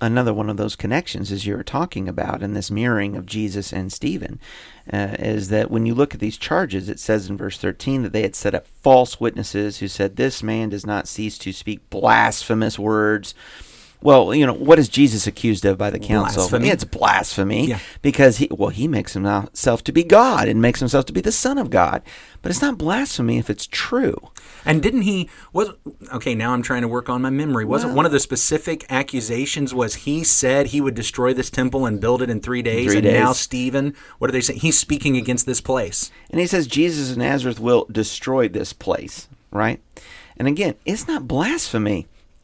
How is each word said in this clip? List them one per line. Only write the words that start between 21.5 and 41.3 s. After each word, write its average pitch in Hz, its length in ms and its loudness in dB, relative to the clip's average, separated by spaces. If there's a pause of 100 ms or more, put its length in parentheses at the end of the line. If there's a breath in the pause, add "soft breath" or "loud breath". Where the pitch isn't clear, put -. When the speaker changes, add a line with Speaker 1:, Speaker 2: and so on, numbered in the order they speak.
Speaker 1:
of 226 140 -2
God. - 320 2 (400 loud breath)
But 175 80 -4
it's 180 100 -2
not 285 160 0
blasphemy 156 640 0
if 117 100 -2
it's - 160 -6
true. - 640 -2 (340 loud breath)
Speaker 2:
And 156 200 2
didn't 226 180 2
he, 185 300 -2 (200 loud breath)
was, 196 200 -2 (420)
okay, 123 220 -4
now 113 180 -2
I'm 120 80 0
trying 120 220 -2
to 120 40 0
work 123 220 -4
on 123 140 -2
my 131 80 -2
memory. 135 340 0
Wasn't 123 240 0
Speaker 1:
Well 127 80 -2
Speaker 2:
one 156 80 6
of 160 60 0
the 143 80 4
specific 156 680 -2
accusations 131 840 -4
was 120 220 -2
he 151 280 -4
said 135 440 2
he 135 120 -2
would 139 140 0
destroy 123 400 -2
this 127 160 -4
temple 131 380 0
and 107 120 -2
build 120 220 0
it 120 80 -2
in 110 100 -4
three 123 220 -4
days? 117 300 0
Speaker 1:
Three 104 80 4
Speaker 2:
And 104 80 4
now 123 220 6
Speaker 1:
days. 131 100 2
Speaker 2:
Stephen, 131 560 -2 (240 loud breath)
what 127 100 0
are 127 40 -2
they 127 80 0
saying? 131 180 -4
He's 160 180 2
speaking 143 400 0
against 123 300 -2
this 127 120 -2
place. 120 520 -2 (180 loud breath)
Speaker 1:
And 160 100 -2
he 175 60 2
says, 175 220 0
"Jesus 147 460 0
of 123 40 -6
Nazareth 127 420 -2
will 120 320 4
destroy 117 560 0
this 98 260 -6
place," - 540 -6 (220)
right? 107 320 -2 (560 loud breath)
And 123 100 -2
again, 175 280 0 (100)
it's 202 220 -4
not 294 200 -4
blasphemy 120 800 -2 (380)